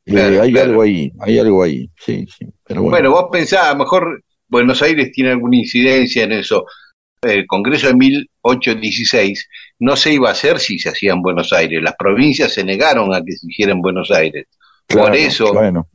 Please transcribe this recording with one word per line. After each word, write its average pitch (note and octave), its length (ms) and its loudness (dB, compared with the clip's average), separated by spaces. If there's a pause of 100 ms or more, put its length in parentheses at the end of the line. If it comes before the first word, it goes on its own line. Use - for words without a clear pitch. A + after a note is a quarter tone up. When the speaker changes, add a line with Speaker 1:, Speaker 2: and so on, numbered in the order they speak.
Speaker 1:
Eh, F2+ 100 -8
Speaker 2:
claro, G2 280 4
Speaker 1:
hay B2 100 4
Speaker 2:
claro. B2+ 200 2
Speaker 1:
algo A2 100 4
ahí, F2+ 380 0
hay A2 180 0
algo G#2+ 240 4
ahí, D2+ 300 -2 (120)
sí, - 240 -6
sí, - 200 -18 (180)
pero - 160 -6
bueno. - 160 0
Speaker 2:
Bueno, C3+ 140 2
vos F3+ 200 2
pensás, F3+ 360 0
a D3 60 2
lo C#3+ 60 -4
mejor E3+ 440 -2 (260)
Buenos B2 320 2
Aires D3 300 0
tiene B2+ 200 0
alguna B2 260 2
incidencia B2 680 0
en G2+ 80 -4
eso. G#2 340 -2 (560)
El G#2 240 0
Congreso B2+ 420 -2
de B2+ 80 4
mil C3+ 340 2 (120)
ochocientos A#2+ 400 -2
dieciséis G#2+ 680 -2 (300)
no C3 180 0
se D3+ 160 2
iba B2+ 160 2
a - 20 0
hacer C#3+ 280 0
si F#2 200 -6
se - 80 -6
hacía F#2+ 240 -2
en F2+ 100 -2
Buenos F2 300 -2
Aires. E2 320 0
Las D#2+ 160 -4
provincias B2+ 540 0
se G2 100 -4
negaron C#3 500 0
a F2+ 120 -2
que F2+ 80 -10
se - 120 -16
hiciera G2 280 -2
en F2+ 80 -4
Buenos F2+ 280 -4
Aires. D#2+ 360 -2 (420)
Speaker 1:
Claro, G#2+ 220 2
Speaker 2:
Por G#2+ 80 2
eso, A#2 360 0
Speaker 1:
bueno. F#2 420 0